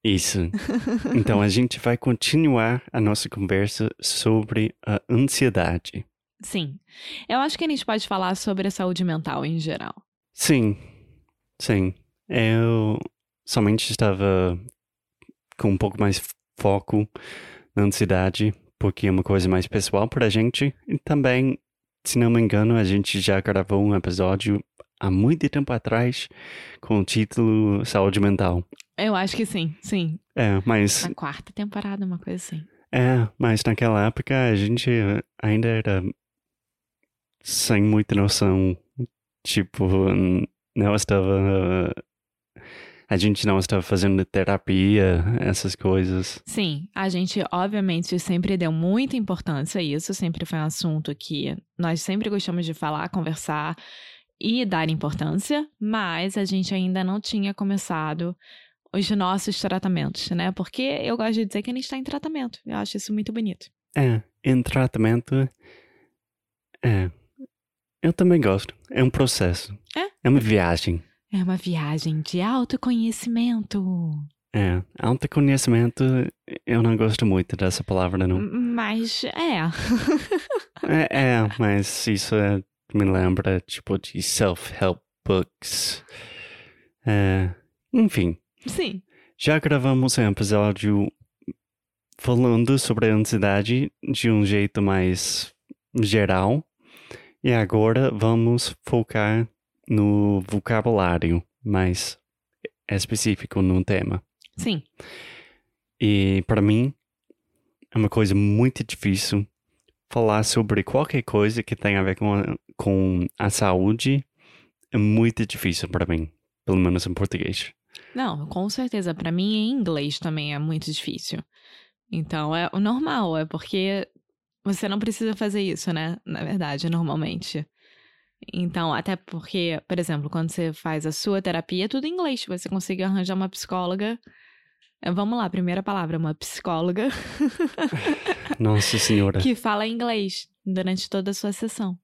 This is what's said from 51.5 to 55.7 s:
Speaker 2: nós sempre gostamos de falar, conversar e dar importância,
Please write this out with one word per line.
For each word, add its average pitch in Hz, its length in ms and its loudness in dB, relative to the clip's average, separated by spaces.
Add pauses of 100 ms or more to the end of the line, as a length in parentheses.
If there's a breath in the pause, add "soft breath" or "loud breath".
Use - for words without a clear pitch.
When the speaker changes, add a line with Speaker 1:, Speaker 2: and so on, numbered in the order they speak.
Speaker 2:
nós 170 220 -2
sempre 208 300 -4
gostamos 180 340 -2
de 160 80 -4
falar, 156 380 -6
conversar 156 680 -4 (640 loud breath)
e 233 260 0
dar 160 240 0
importância, 160 760 -2 (140)